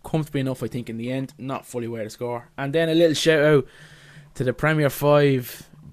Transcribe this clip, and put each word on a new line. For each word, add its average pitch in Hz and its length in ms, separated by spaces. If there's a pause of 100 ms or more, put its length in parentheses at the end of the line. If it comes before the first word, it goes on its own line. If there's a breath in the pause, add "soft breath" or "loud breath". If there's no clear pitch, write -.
comfortably 147 380
enough, 131 200
I 117 60
think, 123 220
in 113 80
the 117 140
end. 135 260
Not 131 280
fully 120 220
aware 113 140
of 104 60
the 110 40
score. 120 460
And 139 160
then 165 160
a 160 40
little 165 220
shout 160 260
out 147 240 (720 loud breath)
to 127 80
the 123 100
Premier 151 360
Five, 143 800 (260)